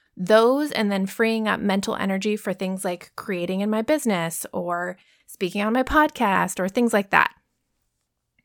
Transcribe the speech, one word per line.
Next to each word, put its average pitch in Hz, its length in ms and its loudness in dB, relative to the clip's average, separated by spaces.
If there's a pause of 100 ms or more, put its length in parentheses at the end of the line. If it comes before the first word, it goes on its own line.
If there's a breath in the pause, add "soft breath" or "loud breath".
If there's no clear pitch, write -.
(160)
those 233 560 4
and 202 180 0
then 196 140 0
freeing 220 420 -2
up 202 140 0
mental 202 360 0
energy 196 400 -2
for 202 180 -6
things 190 320 -6
like 180 300 -6
creating 185 440 -4
in 208 80 -2
my 214 140 0
business 208 680 -2
or 175 460 -4 (300 soft breath)
speaking 190 340 -6
on 214 140 0
my 262 80 2
podcast 262 760 2
or 190 120 -2
things 240 240 2
like 202 160 0
that. - 240 4 (1120)